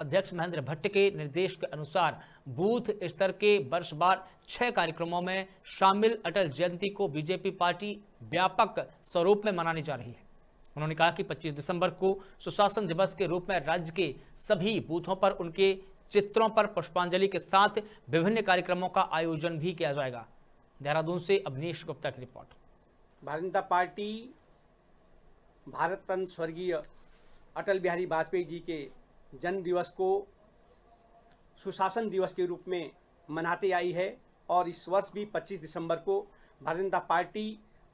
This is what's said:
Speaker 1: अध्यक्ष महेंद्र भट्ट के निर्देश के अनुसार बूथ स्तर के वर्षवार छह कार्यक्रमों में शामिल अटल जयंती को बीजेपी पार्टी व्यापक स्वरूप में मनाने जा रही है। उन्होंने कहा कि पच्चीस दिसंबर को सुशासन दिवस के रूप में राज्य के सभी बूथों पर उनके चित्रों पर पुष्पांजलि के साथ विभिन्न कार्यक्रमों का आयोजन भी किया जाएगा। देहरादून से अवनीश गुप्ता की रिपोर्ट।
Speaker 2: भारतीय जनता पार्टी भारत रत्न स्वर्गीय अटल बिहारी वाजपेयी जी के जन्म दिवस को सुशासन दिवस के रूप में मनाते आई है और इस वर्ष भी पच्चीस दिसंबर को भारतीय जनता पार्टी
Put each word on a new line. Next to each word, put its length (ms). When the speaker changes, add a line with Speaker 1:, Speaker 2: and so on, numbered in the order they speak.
Speaker 1:
अध्यक्ष 320
महेंद्र 280
भट्ट 280
के 220
निर्देश 460
के 100
अनुसार 580
बूथ 320
स्तर 280
के 260
वर्षवार 720
छह 220
कार्यक्रमों 520
में 240
शामिल 640
अटल 220
जयंती 400
को 200
बीजेपी 420
पार्टी 540
व्यापक 720
स्वरूप 420
में 80
मनाने 300
जा 120
रही 180
है। 100
उन्होंने 180
कहा 160
कि 120
पच्चीस 300
दिसंबर 380
को 340
सुशासन 460
दिवस 280
के 120
रूप 220
में 160
राज्य 280
के 240
सभी 440
बूथों 360
पर 140
उनके 520
चित्रों 380
पर 180
पुष्पांजलि 640
के 100
साथ 440
विभिन्न 340
कार्यक्रमों 460
का 240
आयोजन 460
भी 140
किया 200
जाएगा। 360
देहरादून 360
से 280
अवनीश 380
गुप्ता 260
की 100
रिपोर्ट। 280
Speaker 2:
भारतीय 240
जनता 120
पार्टी 720
भारत 420
रत्न 160
स्वर्गीय 560
अटल 240
बिहारी 260
वाजपेयी 380
जी 140
के 320
जन्म 280
दिवस 260
को 380
सुशासन 520
दिवस 240
के 140
रूप 220
में 220
मनाते 400
आई 200
है 280
और 200
इस 200
वर्ष 260
भी 100
पच्चीस 360
दिसंबर 360
को 300
भारतीय 200
जनता 160
पार्टी 600